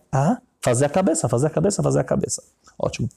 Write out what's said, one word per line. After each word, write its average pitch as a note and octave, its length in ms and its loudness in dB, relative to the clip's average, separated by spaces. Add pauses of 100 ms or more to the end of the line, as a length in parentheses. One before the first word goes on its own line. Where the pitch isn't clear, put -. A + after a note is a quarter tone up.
(120)
a D3+ 280 2 (200)
fazer B2+ 260 2
a - 20 2
cabeça, F#3+ 400 0
fazer A#2+ 180 0
a D3 40 0
cabeça, F#3+ 320 0
fazer C#3 180 2
a C#3 40 0
cabeça. - 380 -4 (360)
Ótimo. - 380 -4